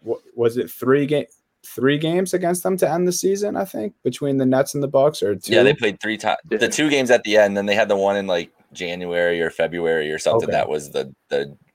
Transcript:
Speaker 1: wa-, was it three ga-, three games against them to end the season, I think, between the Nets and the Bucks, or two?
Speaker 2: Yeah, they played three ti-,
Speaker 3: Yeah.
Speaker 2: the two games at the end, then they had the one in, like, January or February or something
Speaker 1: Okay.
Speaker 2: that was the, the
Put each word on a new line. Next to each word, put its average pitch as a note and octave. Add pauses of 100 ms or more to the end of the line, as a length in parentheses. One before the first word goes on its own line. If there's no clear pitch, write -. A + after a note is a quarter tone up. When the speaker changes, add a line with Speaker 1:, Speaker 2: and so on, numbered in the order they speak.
Speaker 1:
wa-, A#2 (180)
was A#2
it G2+
three C3+
ga-, D3 (360)
three C3+
games E3+
against F3
them F#3
to E3+
end F3
the F3+
season, G3
I G3
think, G#3+ (100)
between C#3
the C3+
Nets B2+
and D3
the C#3
Bucks, D3
or G2+
two? G2+
Speaker 2:
Yeah, G#2
they G#2
played G#2+
three G#2+
ti-, A2 (220)
Speaker 3:
Yeah. A2
Speaker 2:
the A2
two D3+
games C3+
at A2+
the G#2
end, G2+
then G2+
they G2+
had G#2+
the G2+
one G2
in, G2
like, F2 (220)
January F2
or D#2+
February E2
or D2+
something D#2+
Speaker 1:
Okay. -
Speaker 2:
that D2
was D2
the, C2+ (160)
the C#2+ (200)